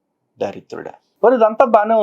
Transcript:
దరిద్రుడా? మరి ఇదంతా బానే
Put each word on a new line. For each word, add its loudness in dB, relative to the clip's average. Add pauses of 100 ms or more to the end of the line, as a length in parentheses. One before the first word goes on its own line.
(440)
దరిద్రుడా? -14 (280)
మరి 4
ఇదంతా 2
బానే 0